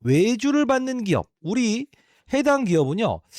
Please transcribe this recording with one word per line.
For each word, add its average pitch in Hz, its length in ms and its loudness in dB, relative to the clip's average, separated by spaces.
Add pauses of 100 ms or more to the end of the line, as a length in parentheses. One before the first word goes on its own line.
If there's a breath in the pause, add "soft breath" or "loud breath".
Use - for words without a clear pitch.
외주를 233 680 2
받는 254 380 -2
기업, 156 260 -2 (100)
우리 226 460 -2 (460 soft breath)
해당 277 320 2
기업은요. 160 560 0 (180 loud breath)